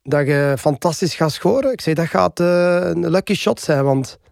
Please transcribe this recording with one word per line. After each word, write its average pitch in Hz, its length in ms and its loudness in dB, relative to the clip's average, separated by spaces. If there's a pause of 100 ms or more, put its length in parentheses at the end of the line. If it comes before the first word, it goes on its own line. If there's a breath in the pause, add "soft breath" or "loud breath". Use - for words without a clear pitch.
dat 143 240 0
je 143 320 2
fantastisch 156 560 -2
gaat 156 160 0
scoren?" 262 400 0
Ik 220 100 -8
zeg, 160 120 -2
"Dat 165 140 0
gaat, 180 320 0
eh, 175 440 2
een 170 260 -2
lucky 190 240 0
shot 208 260 -2
zijn, 139 240 0
want 135 340 -2 (140)